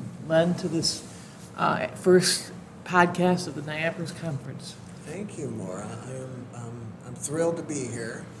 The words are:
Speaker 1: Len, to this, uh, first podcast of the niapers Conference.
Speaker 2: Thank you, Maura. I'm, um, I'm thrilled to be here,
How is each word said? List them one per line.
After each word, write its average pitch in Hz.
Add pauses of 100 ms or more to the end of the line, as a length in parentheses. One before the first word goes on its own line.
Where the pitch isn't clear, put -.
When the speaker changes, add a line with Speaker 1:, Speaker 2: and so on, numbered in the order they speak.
(280)
Speaker 1:
Len, 165
to 180
this, - (520)
uh, -
first - (320)
podcast 180
of 143
the 151
niapers 156
Conference. 143 (260)
Speaker 2:
Thank 190
you, 147
Maura. 110
I'm, 131
um, 120 (260)
I'm 123
thrilled 165
to 165
be 147
here, 117 (160)